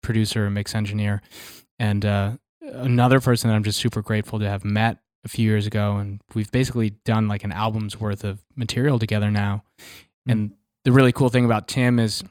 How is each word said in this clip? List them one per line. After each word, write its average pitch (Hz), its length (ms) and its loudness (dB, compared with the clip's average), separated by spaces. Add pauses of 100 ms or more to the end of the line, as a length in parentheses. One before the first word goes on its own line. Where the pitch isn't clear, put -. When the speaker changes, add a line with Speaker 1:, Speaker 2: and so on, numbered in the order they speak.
Speaker 1:
producer 110 420 0
and 101 100 -2
mix 104 200 -6
engineer. 104 480 -2 (560)
And, 104 260 0
uh, 101 320 0 (260)
another 127 580 4
person 120 280 2
that 110 80 4
I'm 107 80 2
just 104 160 -2
super 110 220 -2
grateful 107 380 -4
to 104 80 0
have 101 160 -4
met 107 340 0 (260)
a 113 40 -10
few 117 160 -2
years 107 220 2
ago, 104 300 0
and 101 240 -6 (140)
we've 107 180 -4
basically 123 380 0 (140)
done, 110 220 2
like, 104 160 -4
an 104 80 -6
album's 107 480 -4
worth 104 240 -6
of 104 160 -6 (160)
material 127 460 0
together 104 300 0
now. 104 340 -2 (640)
Speaker 2:
Mm. 127 40 2
Speaker 1:
And 107 180 -2 (340)
the 131 80 4
really 131 180 8
cool 127 200 2
thing 123 140 2
about 110 220 0
Tim 123 320 2
is 110 320 -2